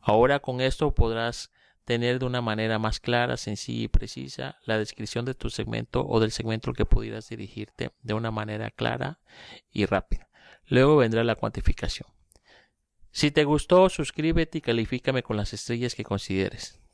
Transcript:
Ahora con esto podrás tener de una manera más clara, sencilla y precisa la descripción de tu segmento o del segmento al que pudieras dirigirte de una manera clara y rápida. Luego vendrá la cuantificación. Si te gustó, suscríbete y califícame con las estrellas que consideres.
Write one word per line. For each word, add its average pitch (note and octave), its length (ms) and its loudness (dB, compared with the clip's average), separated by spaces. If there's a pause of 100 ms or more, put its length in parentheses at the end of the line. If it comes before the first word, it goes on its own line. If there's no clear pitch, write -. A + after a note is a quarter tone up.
Ahora B2+ 400 4
con B2+ 220 -4
esto C3+ 320 0
podrás A2+ 560 0 (360)
tener A#2+ 320 0
de B2+ 80 -2
una B2 160 -2
manera A2 360 -2
más A2 220 -2
clara, A#2+ 380 0
sencilla A2+ 460 -6
y A2 40 -6
precisa - 760 -2
la A2 140 0
descripción G#2+ 460 -6
de B2+ 100 -6
tu - 160 -8
segmento A2+ 560 -4
o A#2 140 2
del A2 100 2
segmento A2+ 400 -4
al B2 60 -6
que A2 80 2
pudieras A2 460 2
dirigirte G#2+ 600 -10 (120)
de A2 120 -4
una A2+ 160 -2
manera G#2+ 400 -6
clara B2 480 -4 (540)
y G2+ 140 0
rápida. - 420 -2 (380)
Luego C#3 320 6
vendrá A2+ 260 4
la A2+ 100 2
cuantificación. - 760 -2 (1000)
Si D3 220 0
te D3+ 100 4
gustó, D3+ 460 6
suscríbete D#3+ 720 0
y - 20 -2
califícame A#2+ 640 0
con A2 120 -4
las G#2 160 -4
estrellas A#2+ 440 -4
que G#2 80 -8
consideres. - 760 -4 (140)